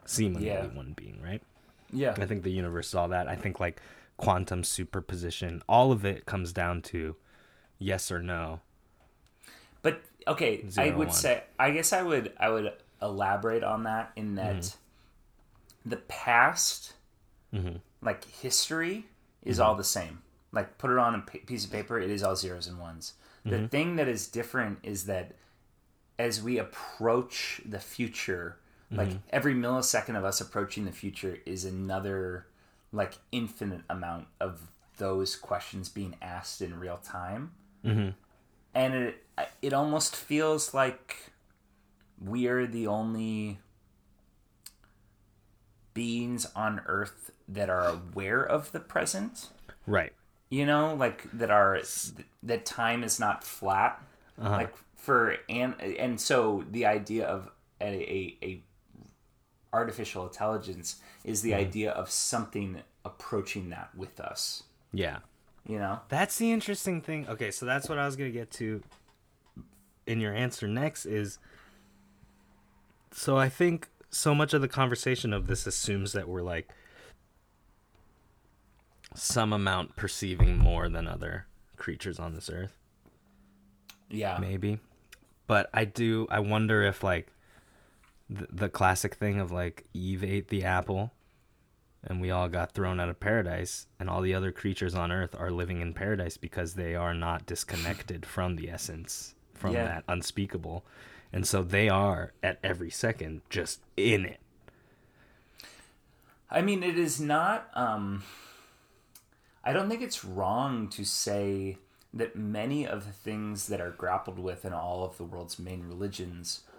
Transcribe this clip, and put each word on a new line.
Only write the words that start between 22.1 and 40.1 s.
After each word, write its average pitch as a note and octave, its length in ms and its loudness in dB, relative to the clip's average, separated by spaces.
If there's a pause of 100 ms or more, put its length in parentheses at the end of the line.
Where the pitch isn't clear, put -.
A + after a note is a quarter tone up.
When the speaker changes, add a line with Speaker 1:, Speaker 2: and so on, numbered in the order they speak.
Speaker 2:
is G2+ 120 0
all F#2+ 120 2
zeros F2+ 320 -4
and F2 120 -10
ones. E2 340 -12 (300)
The G#2+ 140 0
Speaker 1:
Mm-hmm. G#2+ 100 0
Speaker 2:
thing D#3+ 280 0
that D3+ 120 2
is A#2 200 -2
different A#2 560 -2
is F#2+ 240 -6
that F#2 260 -4 (880)
as A2+ 220 0
we A#2+ 180 0
approach - 1040 0
the G2+ 140 -6
future, F2+ 800 -4 (340)
like, G#2 180 2
Speaker 1:
Mm-hmm. F#2 80 -2 (140)
Speaker 2:
every C#3 240 4
millisecond A#2+ 640 2
of F#2+ 80 -2
us G2 140 2
approaching G2+ 460 -4
the F2+ 60 -4
future F#2+ 560 -6
is F#2 180 -6
another, F#2+ 800 -4 (460)
like, G#2 260 -2 (140)
infinite G#2 580 -4
amount E2+ 380 -6 (120)
of F2 300 -6 (280)
those F#2+ 380 0
questions - 540 -6
being F#2 320 -8
asked F2+ 400 -10
in F2 180 -6
real F2 180 -6
time. G2+ 560 -8 (300)
Speaker 1:
Mm-hmm. G#2+ 260 2 (640)
Speaker 2:
And C3 180 2
it, B2 300 -2 (400)
it C#3 100 0
almost D3+ 420 2